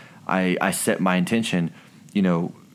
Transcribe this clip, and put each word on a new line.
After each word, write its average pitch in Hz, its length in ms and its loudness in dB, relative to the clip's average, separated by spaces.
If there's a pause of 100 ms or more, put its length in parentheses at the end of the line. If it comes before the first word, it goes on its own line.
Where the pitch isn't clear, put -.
(280)
I, 90 320 0
I 92 120 0
set - 280 -2
my 92 180 2
intention, 92 560 0 (400)
you 101 80 2
know, 87 320 0 (220)